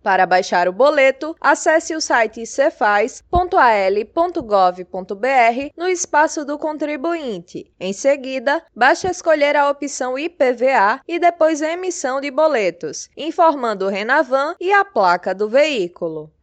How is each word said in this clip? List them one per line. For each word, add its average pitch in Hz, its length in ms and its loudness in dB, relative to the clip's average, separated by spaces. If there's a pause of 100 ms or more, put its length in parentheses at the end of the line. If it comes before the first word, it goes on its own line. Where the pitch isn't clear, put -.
Para 185 240 2
baixar 180 440 2
o 185 40 -2
boleto, 269 680 2
acesse 320 540 2
o 320 60 -6
site 233 460 -2
cefaz 233 800 0
ponto 359 300 0
A 254 140 6
L 202 340 0
ponto 339 360 -4
gov 185 420 2
ponto 185 320 -10
B 202 100 -6
R 254 500 2
no 349 120 -4
espaço 320 560 0
do 285 120 -6
contribuinte. 294 1120 -6 (100)
Em 185 120 -6
seguida, 269 720 -2 (120)
basta 302 360 2
escolher 294 460 0
a 285 120 2
opção 277 500 -6
I 311 100 -6
P 262 240 0
V 247 180 0
A 226 360 2
e 339 120 -6
depois 320 420 2
a 311 120 -2
emissão 330 480 -6
de 285 100 -8
boletos, 220 840 -2
informando 277 720 0
o 196 40 -2
renavan 269 720 -2
e 370 120 -2
a 403 120 4
placa 185 500 0
do 208 140 -4
veículo. 175 840 -2 (120)